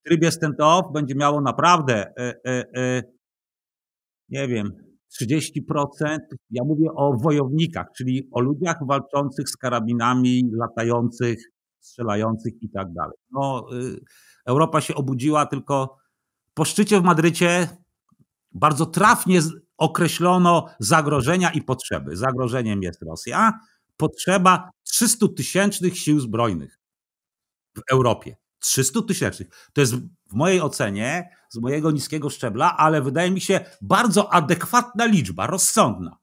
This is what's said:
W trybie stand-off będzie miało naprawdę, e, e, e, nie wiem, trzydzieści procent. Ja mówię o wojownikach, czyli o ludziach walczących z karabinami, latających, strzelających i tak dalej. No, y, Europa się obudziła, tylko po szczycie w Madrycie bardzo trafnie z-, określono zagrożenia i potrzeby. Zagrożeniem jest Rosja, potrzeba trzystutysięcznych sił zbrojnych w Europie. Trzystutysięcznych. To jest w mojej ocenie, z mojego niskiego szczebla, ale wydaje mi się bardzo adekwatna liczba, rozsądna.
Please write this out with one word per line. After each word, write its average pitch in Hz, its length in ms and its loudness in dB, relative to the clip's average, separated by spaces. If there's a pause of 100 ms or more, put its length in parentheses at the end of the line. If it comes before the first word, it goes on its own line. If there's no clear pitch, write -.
W - 20 -20
trybie 165 280 2
stand-off 160 640 2
będzie 135 220 -4
miało 147 260 2
naprawdę, 131 760 2
e, 120 180 -6 (120)
e, 127 180 -2 (120)
e, 127 260 -2 (1300)
nie 135 200 -6
wiem, 104 240 -2 (360)
trzydzieści 143 540 -4
procent. 151 600 -4 (280)
Ja 123 140 -4
mówię 156 320 2
o 139 200 2
wojownikach, 143 720 0 (100)
czyli 127 360 -4
o 120 80 -2
ludziach 147 460 -2
walczących 139 600 -2
z - 80 -12
karabinami, 123 960 2
latających, 117 880 -2 (420)
strzelających 110 840 -4
i 110 80 -12
tak 92 220 -8
dalej. 76 240 -8 (140)
No, 135 420 -4
y, 123 280 -8 (460)
Europa 156 340 2
się - 140 -6
obudziła, 139 520 0
tylko 135 500 -4 (580)
po 156 100 0
szczycie 208 360 2
w 175 40 2
Madrycie 170 640 2 (840)
bardzo 151 340 2
trafnie 180 560 4
z-, 160 180 -4 (160)
określono 175 920 2 (120)
zagrożenia 151 720 2
i 143 120 -4
potrzeby. 80 540 -6
Zagrożeniem 120 680 -2
jest 87 200 -8
Rosja, 156 500 -2 (440)
potrzeba 180 760 0 (140)
trzystutysięcznych 185 1120 0
sił 151 220 0
zbrojnych 107 580 -4 (1000)
w 113 40 -12 (120)
Europie. 120 440 0 (240)
Trzystutysięcznych. - 1120 -4
To 143 80 -2
jest 123 140 2 (320)
w - 60 -20
mojej 175 280 2
ocenie, 135 680 -4 (180)
z 117 100 -14
mojego 147 320 -2
niskiego 147 400 -4
szczebla, 123 460 -2
ale 156 260 2
wydaje 156 280 -2
mi 190 100 -2
się 185 200 0 (220)
bardzo 196 500 2
adekwatna 196 720 2
liczba, 107 420 0
rozsądna. 117 760 0